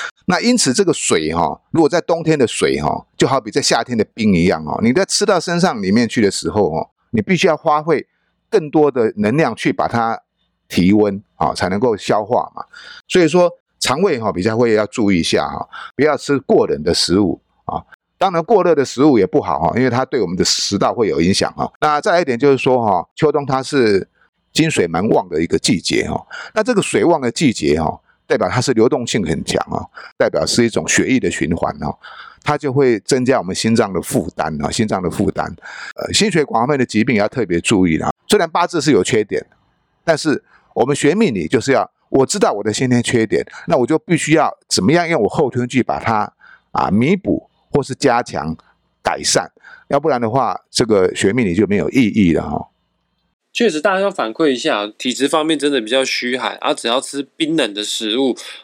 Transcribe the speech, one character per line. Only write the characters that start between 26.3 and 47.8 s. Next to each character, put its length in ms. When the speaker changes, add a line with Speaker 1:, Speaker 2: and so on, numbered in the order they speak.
Speaker 1:
那 100
这 100
个 80
水 220
旺 160
的 100
季 220
节 300
哈， 180
代 120
表 100
它 140
是 100
流 160
动 180
性 200
很 180
强 260
哦， 160
代 120
表 160
是 180
一 60
种 180
血 180
液 140
的 100
循 240
环 180
哦， 100
它 140
就 140
会 300
增 240
加 120
我 60
们 100
心 220
脏 160
的 100
负 340
担 300
啊， 60
心 160
脏 160
的 80
负 180
担。 240
呃， 180
心 180
血 140
管 160
方 80
面 100
的 60
疾 180
病 120
也 40
要 80
特 180
别 140
注 260
意 120
啦。 120
虽 80
然 120
八 180
字 140
是 100
有 100
缺 220
点， 220
但 140
是 260
我 100
们 100
学 220
命 180
理 140
就 140
是 100
要， 180
我 160
知 120
道 140
我 100
的 120
先 160
天 120
缺 240
点， 200
那 100
我 100
就 100
必 200
须 160
要 200
怎 160
么 80
样 160
用 140
我 80
后 200
天 160
去 160
把 160
它， 360
啊， 200
弥 240
补 340
或 100